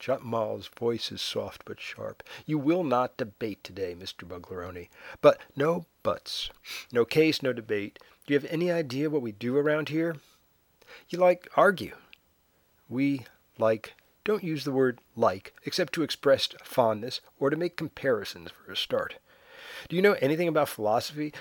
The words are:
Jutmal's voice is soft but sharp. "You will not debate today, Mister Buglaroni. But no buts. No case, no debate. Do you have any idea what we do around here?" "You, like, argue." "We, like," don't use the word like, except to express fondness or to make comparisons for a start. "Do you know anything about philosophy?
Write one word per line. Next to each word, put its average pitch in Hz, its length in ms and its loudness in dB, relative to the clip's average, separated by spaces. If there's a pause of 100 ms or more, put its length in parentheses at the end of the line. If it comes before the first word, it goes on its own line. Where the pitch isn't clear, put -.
Jutmal's 113 640 -2
voice 120 460 -4
is 98 100 -8
soft - 420 -6
but - 160 -14
sharp. - 440 -12 (200)
"You 156 140 -2
will 160 240 2
not 123 340 0
debate 107 460 -6
today, 92 320 -8
Mister 92 320 -14
Buglaroni. 87 640 -12 (320)
But 143 200 6 (140)
no 165 320 -2 (160)
buts. - 480 -6 (400)
No 120 140 4
case, 156 360 2
no 131 120 0
debate. 110 480 -6 (260)
Do 143 80 0
you 143 60 4
have 143 100 -10
any 170 200 0
idea 151 380 -2
what 147 140 0
we 113 100 -6
do 120 240 -2
around 151 340 0
here?" 160 260 -2 (920)
"You, 175 120 -2
like, 180 360 4
argue." 160 380 4 (920)
"We, 135 380 -2 (320)
like," 110 360 2 (300)
don't 208 200 0
use 156 200 -4
the 143 80 -2
word 131 280 2 (140)
like, 101 400 0 (100)
except - 300 -2
to 165 80 0
express - 460 4 (160)
fondness 113 560 0 (180)
or 139 100 2
to 151 80 0
make 170 200 -4
comparisons 107 760 -2
for - 220 -18
a 92 40 -6
start. - 400 -4 (720)
"Do 160 80 -4
you 185 60 2
know 202 180 8
anything 156 260 2
about 156 220 2
philosophy? 123 720 -2